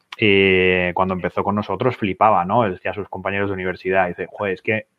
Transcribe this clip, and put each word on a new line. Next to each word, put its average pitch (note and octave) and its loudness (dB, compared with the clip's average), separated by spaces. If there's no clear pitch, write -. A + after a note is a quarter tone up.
eh, F#2 4
cuando F#2 0
empezó F2+ -4
con G2 -2
nosotros G2+ -2
flipaba, G2+ 2
¿no? A2 2
Él F#2+ -2
decía F#2+ -6
a F2 -4
sus F#2+ -8
compañeros G2 -4
de G2+ -4
universidad, F#2 0
dice, F2 -8
"Joder, G2+ -4
es - -10
que A2 -2